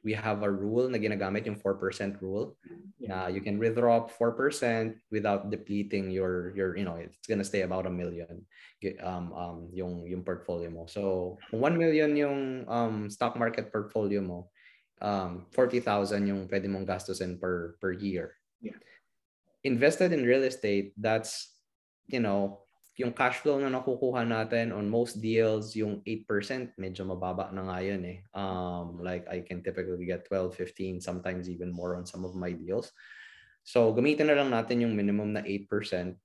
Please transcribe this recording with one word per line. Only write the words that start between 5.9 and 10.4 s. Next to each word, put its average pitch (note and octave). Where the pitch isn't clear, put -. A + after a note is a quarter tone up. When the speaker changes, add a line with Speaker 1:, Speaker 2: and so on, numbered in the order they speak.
Speaker 1:
your, F#2
your, F#2+
you G2
know, F2
it's E2+
gonna G2+
stay G2
about F#2
a F#2
million, F2
gi-, G2
um, F2+
um, E2+
yung, F2+
yung F2+
portfolio E2+